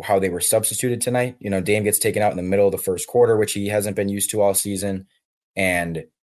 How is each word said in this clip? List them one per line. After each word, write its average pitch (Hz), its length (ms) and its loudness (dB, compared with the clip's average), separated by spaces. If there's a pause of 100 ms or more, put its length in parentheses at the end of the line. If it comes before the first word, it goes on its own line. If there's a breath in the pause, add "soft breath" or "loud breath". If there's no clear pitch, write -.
how 98 140 2
they 98 100 2
were 87 100 -4
substituted 120 640 0
tonight. 123 380 -2
You 104 100 -8
know, 95 140 0
Dame 104 200 2
gets 104 160 0
taken 104 220 0
out 104 100 2
in 87 60 -2
the 87 60 -4
middle 98 240 4
of 98 60 2
the 95 40 -2
first 92 300 -4
quarter, 117 320 4
which 104 160 0
he 101 140 -4
hasn't 104 280 -2
been 101 140 0
used 101 220 -4
to 104 100 0
all 101 100 4
season. 98 540 -4 (500)
And 87 480 -2 (180)